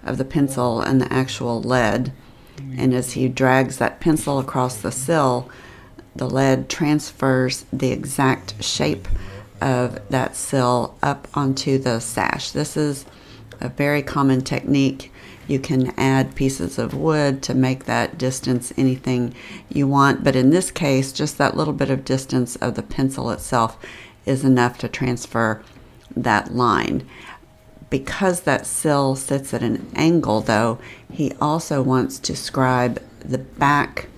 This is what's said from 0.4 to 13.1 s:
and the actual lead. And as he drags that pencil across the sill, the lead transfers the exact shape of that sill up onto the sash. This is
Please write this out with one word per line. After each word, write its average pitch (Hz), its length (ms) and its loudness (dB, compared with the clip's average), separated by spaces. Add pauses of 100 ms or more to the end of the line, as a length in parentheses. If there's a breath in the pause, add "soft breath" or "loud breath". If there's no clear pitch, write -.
and 131 180 4
the - 140 0
actual 123 480 -2
lead. 123 500 2 (680 loud breath)
And 127 160 4
as 127 200 -2
he 127 140 0
drags 131 500 2
that - 240 -2
pencil 151 360 2
across 127 400 -2
the - 140 -6
sill, 131 580 0 (680 loud breath)
the 127 140 -4
lead 135 400 2
transfers 135 1040 0
the 135 180 0
exact 131 720 -2
shape - 460 -2 (540 loud breath)
of 123 360 0 (120)
that - 260 -2
sill 123 680 0
up 143 320 -2
onto 135 440 0
the 127 220 0
sash. - 520 -4
This 151 260 -4
is 147 280 -2 (560 loud breath)